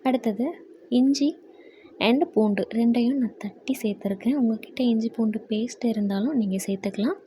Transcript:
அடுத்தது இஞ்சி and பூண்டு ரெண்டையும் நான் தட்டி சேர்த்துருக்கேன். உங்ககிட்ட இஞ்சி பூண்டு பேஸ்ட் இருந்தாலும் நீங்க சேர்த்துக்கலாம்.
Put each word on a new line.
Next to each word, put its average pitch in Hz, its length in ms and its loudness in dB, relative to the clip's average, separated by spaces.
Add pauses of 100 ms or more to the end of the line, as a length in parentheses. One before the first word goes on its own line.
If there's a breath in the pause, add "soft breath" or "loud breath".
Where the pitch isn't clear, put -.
(120)
அடுத்தது 233 340 0 (540)
இஞ்சி 277 300 4 (800 loud breath)
and 254 140 4 (120)
பூண்டு 208 280 2 (160)
ரெண்டையும் 233 460 2
நான் 208 200 -6
தட்டி 208 380 -8
சேர்த்துருக்கேன். 208 600 -2
உங்ககிட்ட 226 400 -2 (100)
இஞ்சி 226 260 0
பூண்டு 220 220 0 (120)
பேஸ்ட் 220 400 -6
இருந்தாலும் 214 500 -2
நீங்க 190 240 0
சேர்த்துக்கலாம். 196 600 -4